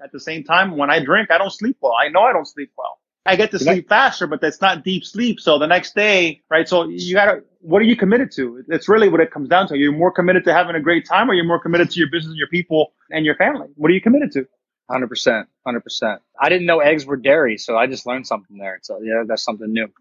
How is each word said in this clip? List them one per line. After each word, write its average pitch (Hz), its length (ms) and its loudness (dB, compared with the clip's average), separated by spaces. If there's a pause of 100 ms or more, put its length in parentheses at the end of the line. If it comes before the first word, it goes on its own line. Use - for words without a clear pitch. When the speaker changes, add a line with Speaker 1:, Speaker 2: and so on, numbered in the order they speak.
Speaker 1:
At 143 100 -18
the 139 80 -16
same 160 220 -10
time, 180 340 0
when 143 140 0
I 151 140 4
drink, 196 260 0
I 165 80 2
don't 190 140 -4
sleep 233 280 -6
well. 123 200 0
I 147 80 0
know 175 140 2
I 247 100 4
don't 160 140 -2
sleep 143 300 -14
well. - 220 -10 (300)
I 185 60 4
get 214 160 0
to 196 80 -6
Speaker 2:
Good 139 80 -2
night. 165 60 4
Speaker 1:
sleep 185 160 -2
faster, 220 400 2
but 147 120 -8
that's 208 200 -4
not 185 240 0
deep 185 200 -4
sleep. 233 360 -4
So 151 180 2
the 151 80 -2
next 180 300 0
day, 190 520 0
right? 165 200 2
So 170 200 0
you 180 280 -8
gotta, 202 260 2 (180)
what 175 220 2
are - 20 4
you 226 120 4
committed 226 400 2
to? 127 320 -8
It's 160 200 -4
really 208 200 6
what 165 120 2
it 160 120 0
comes 143 160 -10
down 185 180 2
to. 156 100 -6
You're 143 140 2
more 165 220 0
committed 180 320 2
to 170 100 4
having 170 220 0
a 156 40 -4
great 165 240 0
time, 202 240 0
or 220 60 0
you're 175 100 0
more 170 160 0
committed 170 300 0
to - 80 -10
your 160 100 0
business 160 220 -6
and 160 80 -14
your 147 80 -6
people 156 460 -2 (180)
and 156 160 -4
your 147 80 2
family? - 400 0
What 151 160 0
are 180 40 6
you 190 60 0
committed 269 320 4
to? 135 140 -4 (420)
Speaker 2:
Hundred 127 200 -4
percent, 113 400 -2 (180)
hundred 120 140 -6
percent. - 420 -6 (180)
I 139 80 2
didn't 180 180 0
know 170 120 2
eggs 151 260 2
were 139 120 -6
dairy, 131 420 2
so - 180 -4
I 120 120 2
just 131 180 -10
learned 123 220 -8
something 104 300 -8
there. 95 260 -12
So 98 180 -12
yeah, 113 240 -4
that's 110 160 -4
something 110 300 -8
new. 110 160 -4 (120)